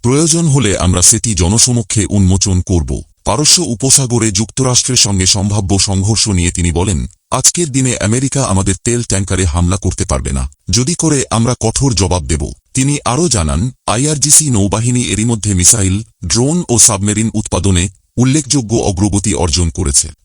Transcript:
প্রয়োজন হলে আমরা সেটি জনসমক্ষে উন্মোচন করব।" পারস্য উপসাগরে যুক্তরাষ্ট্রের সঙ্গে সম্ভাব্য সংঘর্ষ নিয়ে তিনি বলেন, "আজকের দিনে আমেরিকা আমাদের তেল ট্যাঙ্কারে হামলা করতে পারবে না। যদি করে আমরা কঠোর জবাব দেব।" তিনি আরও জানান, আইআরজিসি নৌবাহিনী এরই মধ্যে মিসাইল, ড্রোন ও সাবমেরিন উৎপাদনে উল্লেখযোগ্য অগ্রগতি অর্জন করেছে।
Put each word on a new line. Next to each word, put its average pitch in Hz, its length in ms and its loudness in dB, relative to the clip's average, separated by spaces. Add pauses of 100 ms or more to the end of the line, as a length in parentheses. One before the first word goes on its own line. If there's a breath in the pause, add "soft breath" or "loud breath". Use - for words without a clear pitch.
প্রয়োজন 156 460 2
হলে 123 300 2
আমরা 90 240 2
সেটি 110 320 0
জনসমক্ষে 107 720 0
উন্মোচন 95 540 2
করব।" 67 420 -2 (220)
পারস্য 147 380 0
উপসাগরে 120 720 0
যুক্তরাষ্ট্রের 123 640 0
সঙ্গে 95 300 2
সম্ভাব্য 101 520 0
সংঘর্ষ 98 500 0
নিয়ে 90 220 2
তিনি 87 220 -2
বলেন, 80 340 -2 (240)
"আজকের 147 420 -2
দিনে 127 240 0
আমেরিকা 127 480 0
আমাদের 95 300 0 (100)
তেল 120 180 0
ট্যাঙ্কারে 95 420 -2
হামলা 87 320 2
করতে - 280 -4
পারবে 67 280 -4
না। 65 180 -4 (200)
যদি 127 240 0
করে 151 360 0
আমরা 117 300 0
কঠোর 117 340 0
জবাব 90 320 0
দেব।" 69 260 -4 (220)
তিনি 135 300 0
আরও 147 240 0
জানান, 90 420 0 (160)
আইআরজিসি 147 640 0
নৌবাহিনী 113 520 2
এরই 104 220 -2
মধ্যে 104 300 0
মিসাইল, 95 480 0 (220)
ড্রোন 139 440 0
ও 117 100 2
সাবমেরিন 104 560 0
উৎপাদনে 98 540 0 (280)
উল্লেখযোগ্য 127 600 0
অগ্রগতি 98 580 0
অর্জন 82 360 0
করেছে। 78 380 -4 (160)